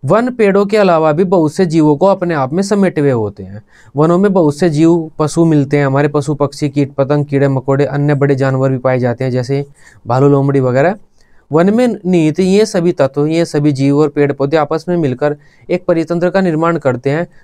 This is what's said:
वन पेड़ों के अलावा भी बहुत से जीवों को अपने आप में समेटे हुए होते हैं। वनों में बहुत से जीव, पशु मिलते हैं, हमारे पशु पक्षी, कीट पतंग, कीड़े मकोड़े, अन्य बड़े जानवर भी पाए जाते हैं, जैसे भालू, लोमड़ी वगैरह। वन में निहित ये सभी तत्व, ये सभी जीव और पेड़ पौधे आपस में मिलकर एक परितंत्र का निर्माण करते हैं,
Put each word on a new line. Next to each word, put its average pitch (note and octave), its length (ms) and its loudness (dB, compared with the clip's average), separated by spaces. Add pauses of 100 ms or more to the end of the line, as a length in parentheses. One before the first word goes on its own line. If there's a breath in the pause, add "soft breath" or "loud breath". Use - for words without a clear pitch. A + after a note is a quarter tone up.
वन G#3+ 240 0
पेड़ों G#3 360 0
के G#3 120 -2
अलावा E3 340 2
भी D#3 120 0
बहुत F3 300 0
से F#3+ 120 0
जीवों D3+ 320 2
को F3 80 0
अपने F#3 280 0
आप C3+ 200 -4
में F#3+ 100 -2
समेटे G3 380 0
हुए C#3+ 100 2
होते G#2 320 -4
हैं। G2 200 -16 (320 soft breath)
वनों D#3+ 220 2
में G3 160 2
बहुत D3+ 220 2
से F3 140 0
जीव, D#3+ 500 2
पशु D#3+ 260 0
मिलते D3 320 2
हैं, C#3+ 80 0
हमारे C#3 220 0
पशु D3 280 -2
पक्षी, C#3+ 340 -4
कीट C#3+ 240 -2
पतंग, C#3+ 320 0
कीड़े C#3 220 0
मकोड़े, C3+ 380 0
अन्य C#3+ 300 0
बड़े C#3 200 2
जानवर C3+ 340 0
भी C3 80 -2
पाए C3 220 0
जाते A#2+ 240 -4
हैं, C3 80 -4
जैसे B2+ 340 -4 (420 soft breath)
भालू, C3 220 2
लोमड़ी C#3 300 2
वगैरह। C3+ 360 0 (560)
वन F3+ 240 2
में A#3+ 300 0
निहित E3 340 2
ये F#3+ 260 2
सभी F3+ 260 0
तत्व, C#3+ 340 0
ये E3 200 0
सभी D3 260 0
जीव C#3 280 0
और D3+ 100 2
पेड़ C#3+ 220 0
पौधे C#3+ 260 -2
आपस D#3 320 -2
में F3 80 0
मिलकर D3 400 -2 (320 soft breath)
एक F3+ 160 -4
परितंत्र E3+ 440 -2
का F#3+ 120 0
निर्माण E3 360 0
करते B2+ 320 -4
हैं, E3 180 -4 (160 soft breath)